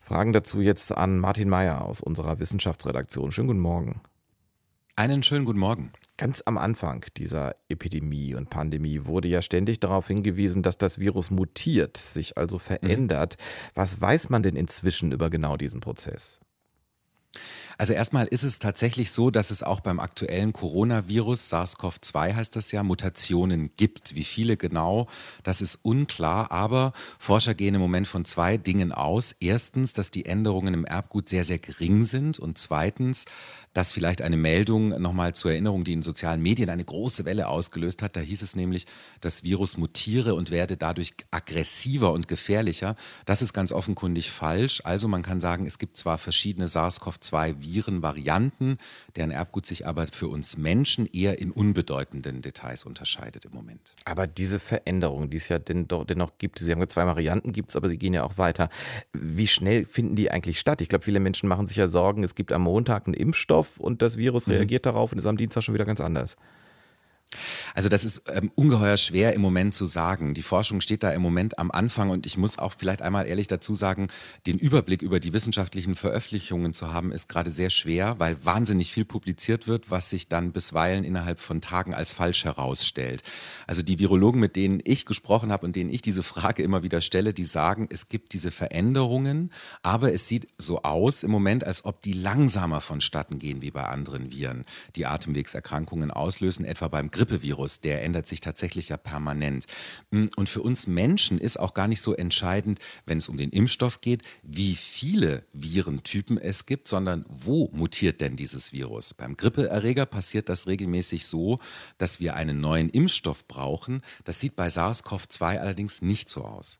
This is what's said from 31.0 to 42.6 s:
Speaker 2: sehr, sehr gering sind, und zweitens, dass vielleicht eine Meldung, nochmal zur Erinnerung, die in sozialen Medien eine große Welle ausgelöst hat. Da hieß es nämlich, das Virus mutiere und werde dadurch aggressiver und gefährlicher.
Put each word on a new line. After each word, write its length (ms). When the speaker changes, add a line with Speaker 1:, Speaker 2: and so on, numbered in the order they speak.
Speaker 2:
sehr, 140
sehr 140
gering 460
sind, 340
und 200
zweitens, 640
dass 200
vielleicht 280
eine 160
Meldung, 520
nochmal 340
zur 180
Erinnerung, 320
die 80
in 100
sozialen 400
Medien 260
eine 160
große 400
Welle 220
ausgelöst 560
hat. 140
Da 40
hieß 220
es 140
nämlich, 300
das 240
Virus 340
mutiere 560
und 160
werde 260
dadurch 380
aggressiver 840
und 140
gefährlicher. 720